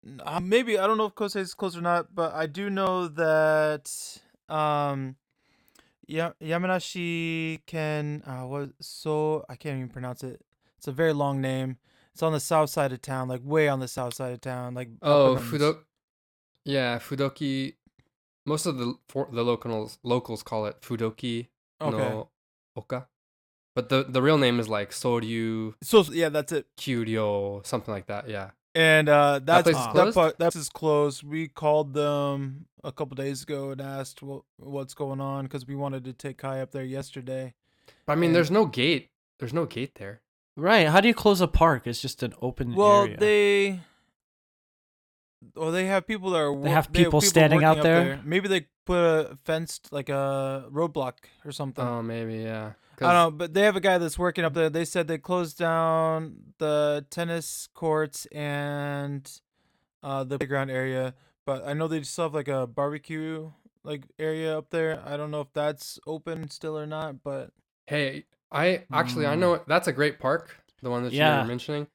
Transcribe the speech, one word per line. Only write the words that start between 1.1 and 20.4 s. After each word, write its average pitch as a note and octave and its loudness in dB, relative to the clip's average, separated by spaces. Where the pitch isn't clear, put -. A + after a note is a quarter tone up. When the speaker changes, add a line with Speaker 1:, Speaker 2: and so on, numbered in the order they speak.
Speaker 1:
Kosei G3+ -4
is F3+ -8
closed F3+ -6
or E3+ -6
not, F3 0
but E3 -2
I D#3+ -2
do F#3+ -6
know F#3 0
that, D#3 2
um, D3 -2
Ya-, D#3+ -4
Yamanashi E3 -4
Ken, D3+ -4
uh, B2+ -10
what, C3+ -8
so, D3+ -4
I B2+ -14
can't C#3+ -8
even B2+ -8
pronounce B2+ -10
it. B2+ -12
It's - -10
a C3+ -8
very D#3 4
long C#3+ 0
name. C3 -2
It's - -6
on D#3+ 2
the D3 0
south D#3 2
side C#3 0
of B2+ -12
town, C3 -6
like, B2+ -6
way D3+ 2
on C3+ 0
the B2+ -6
south B2 -6
side B2+ -6
of A#2+ -12
town, B2 -8
like, B2 -10
up D3 0
Speaker 2:
Oh, C#3 8
Speaker 1:
in A#2+ -6
the C#3+ -2
Speaker 2:
Fudo-, D3+ 2
yeah, B2+ 0
Fudoki. C3+ -4
Most D#3 -2
of D3 -2
the A#2+ -2
l-, B2 -6
for, C#3 -4
the A#2 -2
locals, A2+ -2
locals A#2+ -2